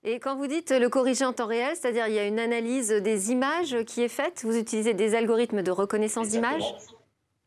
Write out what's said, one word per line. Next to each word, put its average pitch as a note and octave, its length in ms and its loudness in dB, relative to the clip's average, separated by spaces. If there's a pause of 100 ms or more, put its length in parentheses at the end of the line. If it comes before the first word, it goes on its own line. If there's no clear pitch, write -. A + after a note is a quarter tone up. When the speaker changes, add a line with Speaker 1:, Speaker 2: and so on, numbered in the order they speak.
Speaker 1:
Et A3+ 160 -2
quand C4+ 160 -4
vous C#4 100 -4
dites D#4+ 240 -4
le B3 180 4
corriger C4 360 2
en B3+ 80 2
temps B3 140 -4
réel, A#3+ 300 0
c'est-à-dire A#3 320 0
il G#3+ 60 0
y G#3+ 40 2
a G#3 80 0
une G#3+ 120 0
analyse A#3 520 0
des G#3 400 2
images C4 540 0
qui - 180 -4
est A#3+ 60 0
faite, - 360 -4
vous A3+ 120 0
utilisez A3+ 380 0
des G#3 200 2
algorithmes A3+ 480 2
de F3 80 0
reconnaissance G#3+ 640 0
Speaker 2:
Exactement. A#3 220 0
Speaker 1:
d'images ? E4 160 -4 (760)